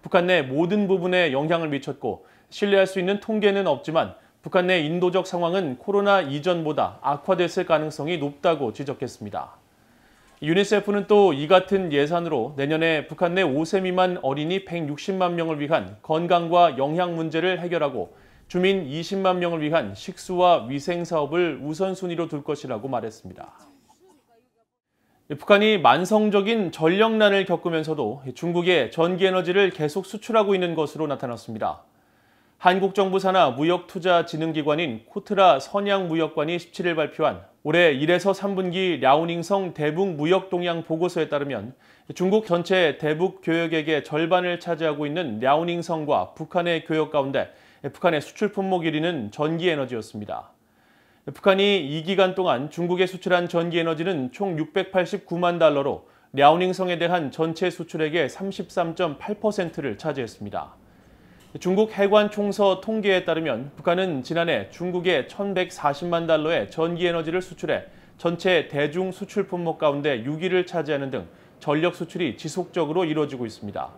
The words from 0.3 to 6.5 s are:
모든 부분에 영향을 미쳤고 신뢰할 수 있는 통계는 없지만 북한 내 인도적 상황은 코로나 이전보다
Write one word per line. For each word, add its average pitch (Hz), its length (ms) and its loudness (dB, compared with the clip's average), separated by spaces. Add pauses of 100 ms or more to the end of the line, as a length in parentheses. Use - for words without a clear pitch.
모든 170 480 0
부분에 180 440 2
영향을 160 360 0
미쳤고 135 580 -6 (220)
신뢰할 196 380 4
수 190 120 -4
있는 196 220 0
통계는 202 460 0
없지만 143 480 0 (260)
북한 180 280 0
내 180 120 4
인도적 180 460 0
상황은 175 500 -2
코로나 202 460 2
이전보다 147 800 -2